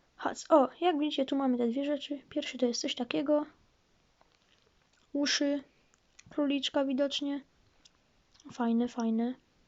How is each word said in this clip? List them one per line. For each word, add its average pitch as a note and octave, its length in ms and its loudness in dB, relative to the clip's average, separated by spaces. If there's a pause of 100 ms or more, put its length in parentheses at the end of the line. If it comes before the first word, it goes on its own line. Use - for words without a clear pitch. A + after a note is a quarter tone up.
(200)
Hats. - 300 -6
O, C#4 180 8 (120)
jak E4+ 180 2
widzicie, D4 260 0
tu C#4 120 -2
mamy C4 220 2
te A#3+ 100 0
dwie C4 160 -2
rzeczy. C#4+ 440 -4
Pierwszy D4 300 -6
to B3 80 2
jest A#3+ 140 -2
coś C#4 140 -4
takiego. D4 520 0 (1700)
Uszy. C#4+ 500 0 (680)
Króliczka C#4+ 540 0
widocznie. C#4 560 -2 (1120)
Fajne, A#3 360 2
fajne. A#3 460 0 (340)